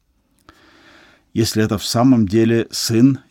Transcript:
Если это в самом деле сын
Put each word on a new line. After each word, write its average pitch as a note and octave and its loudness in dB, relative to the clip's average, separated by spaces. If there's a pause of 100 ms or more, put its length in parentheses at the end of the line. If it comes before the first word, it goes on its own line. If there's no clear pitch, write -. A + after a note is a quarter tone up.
(1300)
Если A2 -2
это G#2+ -2
в - -10
самом A#2 2
деле A2+ 0
сын B2+ 0 (120)